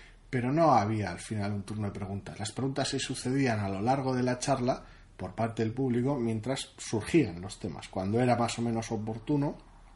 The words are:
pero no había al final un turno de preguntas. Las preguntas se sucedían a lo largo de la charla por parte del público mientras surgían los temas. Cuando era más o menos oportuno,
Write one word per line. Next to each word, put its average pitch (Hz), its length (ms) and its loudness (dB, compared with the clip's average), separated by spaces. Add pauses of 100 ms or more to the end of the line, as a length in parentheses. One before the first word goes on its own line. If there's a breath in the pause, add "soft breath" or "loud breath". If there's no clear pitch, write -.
(280 soft breath)
pero 123 220 0
no 156 220 6
había 107 380 2
al 85 80 -8
final 104 340 -4
un 98 100 -4
turno 107 240 -4
de 95 60 -6
preguntas. 98 460 -8
Las 107 120 -6
preguntas 135 380 -2
se 139 100 -2
sucedían 127 600 0
a 98 100 -2
lo 95 120 -2
largo 131 340 2
de 123 80 2
la 123 160 0
charla 127 440 0 (320 soft breath)
por 90 180 -8
parte 107 300 0
del 110 80 0
público 131 460 2
mientras 117 600 -2
surgían 104 640 2
los 101 180 -10
temas. - 280 -8
Cuando 98 320 0
era 123 160 6
más - 240 0
o - 20 0
menos 113 300 -2
oportuno, 113 640 -2 (380)